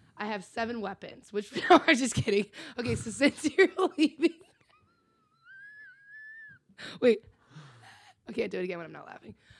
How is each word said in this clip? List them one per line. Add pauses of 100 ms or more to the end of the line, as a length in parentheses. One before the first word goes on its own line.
(180)
I
have
seven
weapons,
which,
<laughs>
no,
I'm
just
kidding. (320)
Okay,
so
since
<laughs>
you're (280)
leaving, (2750)
wait, (1080)
I
can't
do
it
again
when
I'm
not
laughing. (260)